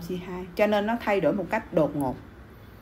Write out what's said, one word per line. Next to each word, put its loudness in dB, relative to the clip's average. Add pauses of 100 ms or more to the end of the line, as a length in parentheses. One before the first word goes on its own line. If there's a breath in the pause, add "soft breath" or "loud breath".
chia -4
hai. -10 (100)
Cho 4
nên 2
nó 0 (100)
thay 2
đổi 4
một -2
cách -4
đột 4
ngột. 0 (680)